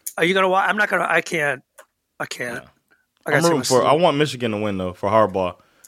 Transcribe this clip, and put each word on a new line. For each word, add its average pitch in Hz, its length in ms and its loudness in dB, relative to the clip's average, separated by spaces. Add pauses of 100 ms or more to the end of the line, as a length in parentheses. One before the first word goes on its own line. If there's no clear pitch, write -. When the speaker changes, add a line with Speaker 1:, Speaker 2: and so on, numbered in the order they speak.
(180)
Speaker 1:
Are 180 60 0
you 180 100 0
gonna 190 140 2
wa-, 185 180 0
I'm 185 100 -2
not 208 120 -2
gonna, 175 200 -2
I 165 120 0
can't, 147 420 -4 (580)
I 151 60 -8
can't. - 380 -12
Speaker 2:
Yeah. - 40 -20 (580)
Speaker 1:
I 165 40 -6
got 147 80 2
Speaker 2:
I'm - 40 2
Speaker 1:
too 170 60 4
Speaker 2:
rooting 160 100 2
Speaker 1:
much 123 100 -4
Speaker 2:
for, 127 120 4
Speaker 1:
sleep. 110 100 4
Speaker 2:
I 139 40 6
want 160 240 2
Michigan 127 340 -2
to 104 60 -4
win, 104 200 -4
though, 92 140 -4
for 98 180 -4
Harbaugh. 98 460 2 (320)